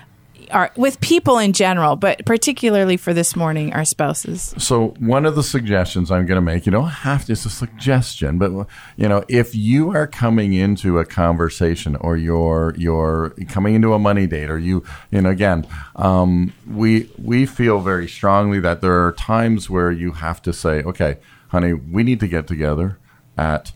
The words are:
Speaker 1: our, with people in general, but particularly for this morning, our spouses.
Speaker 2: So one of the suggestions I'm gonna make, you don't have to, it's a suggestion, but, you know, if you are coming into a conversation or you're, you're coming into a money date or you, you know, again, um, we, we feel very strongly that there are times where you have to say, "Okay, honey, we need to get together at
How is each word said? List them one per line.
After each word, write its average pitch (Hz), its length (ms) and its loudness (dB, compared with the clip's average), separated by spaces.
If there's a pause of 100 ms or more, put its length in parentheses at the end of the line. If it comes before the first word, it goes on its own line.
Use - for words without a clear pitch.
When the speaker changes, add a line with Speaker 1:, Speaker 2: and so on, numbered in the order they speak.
(520)
Speaker 1:
our, 185 240 0
with 262 240 0
people 294 400 4
in 202 120 2
general, 175 440 2
but - 300 0
particularly 220 720 2
for 180 160 -4
this 170 240 0
morning, 156 380 -2
our 156 120 0
spouses. 160 720 -4
Speaker 2:
So 113 300 2 (100)
one 127 260 2
of 156 100 2
the 151 60 2
suggestions 95 720 0
I'm 90 160 2
gonna 92 140 2
make, 85 260 0
you 101 40 2
don't 127 180 2
have 139 360 -4
to, - 60 -4
it's - 140 -4
a 110 40 -4
suggestion, 120 880 -2
but, 92 140 2 (440)
you 104 120 0
know, 101 220 2
if 120 260 2
you 127 360 2
are 151 140 0
coming 113 480 0
into 95 460 2
a 82 60 0
conversation 85 920 -2
or 85 220 -2
you're, 82 600 0
you're 80 540 -2 (180)
coming 101 240 0
into 110 200 4
a 107 60 2
money 101 280 2
date 76 240 -4
or 80 80 -4
you, 90 240 -2 (260)
you 101 120 2
know, 92 100 4
again, 90 340 0 (300)
um, 92 580 2 (160)
we, 110 480 0
we 120 300 0
feel 117 320 2
very 90 280 -2
strongly 101 520 2
that 85 220 -2
there 90 260 4
are 87 60 -2
times 110 580 -2
where 87 200 0
you 85 200 -4
have 80 320 -8
to 87 100 -2
say, 78 300 -2
"Okay, 76 340 -2 (300)
honey, 87 260 0
we 82 300 -4
need 120 160 0
to 104 80 -2
get 82 200 -2
together 76 520 -2 (380)
at 76 380 -4